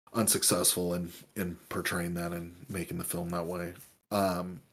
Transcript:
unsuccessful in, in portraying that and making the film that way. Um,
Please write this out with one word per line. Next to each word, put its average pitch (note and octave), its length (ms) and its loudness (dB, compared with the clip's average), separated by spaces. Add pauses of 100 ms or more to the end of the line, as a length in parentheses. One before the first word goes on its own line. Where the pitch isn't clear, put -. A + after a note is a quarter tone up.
(140)
unsuccessful F2+ 800 4
in, F2 180 -2 (240)
in F2 200 -2 (120)
portraying F2 460 -2
that E2+ 180 -2
and E2+ 240 -8 (120)
making F#2 300 -4
the - 60 -4
film F2 260 -4
that E2+ 160 -2
way. F2 280 -4 (360)
Um, F2+ 500 2 (120)